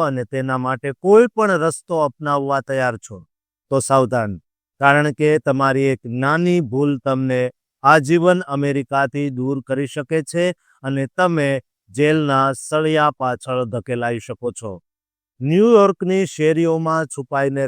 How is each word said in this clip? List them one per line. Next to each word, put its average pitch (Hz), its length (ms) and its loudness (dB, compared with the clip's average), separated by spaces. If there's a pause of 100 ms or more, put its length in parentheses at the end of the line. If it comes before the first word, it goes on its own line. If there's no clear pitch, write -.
અને 135 220 -2
તેના 131 340 -4
માટે 131 340 -4
કોઈ 214 440 4
પણ 196 260 0
રસ્તો 165 400 -2
અપનાવવા 139 680 -2
તૈયાર 127 380 -2
છો? 104 100 -18 (540)
તો 135 100 0
સાવધાન, 123 560 0 (440)
કારણ 143 280 4 (120)
કે 151 100 4 (160)
તમારી 135 480 0
એક 117 60 -10 (240)
નાની 175 360 2 (140)
ભૂલ 143 180 0 (140)
તમને 131 340 0 (440)
આજીવન 160 600 4 (120)
અમેરિકાથી 139 680 -2 (140)
દૂર 135 180 -4 (140)
કરી 131 240 -4
શકે 160 280 -4
છે 170 220 -4 (380)
અને 135 340 -4
તમે 165 320 0 (420)
જેલના 143 560 2 (140)
સળિયા 151 580 0
પાછળ 127 460 -4 (100)
ધકેલાઈ 120 540 -4
શકો 120 320 -8
છો. 107 120 -10 (680)
ન્યૂયોર્કની 190 920 4
શેરીઓમાં 160 840 0
છુપાઈને 139 520 -2